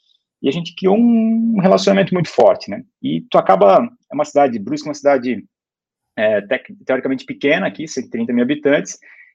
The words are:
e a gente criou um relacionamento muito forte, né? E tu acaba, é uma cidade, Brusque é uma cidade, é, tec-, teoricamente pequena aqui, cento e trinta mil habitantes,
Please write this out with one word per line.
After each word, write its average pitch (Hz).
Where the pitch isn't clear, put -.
e 127
a -
gente 165
criou 190
um 226
relacionamento 190
muito 175
forte, 101
né? 98
E 151
tu -
acaba, 185
é -
uma 147
cidade, 143
Brusque 131
é -
uma 143
cidade, 127
é, 107
tec-, 101
teoricamente 131
pequena 160
aqui, 151
cento 131
e -
trinta 117
mil 120
habitantes, 147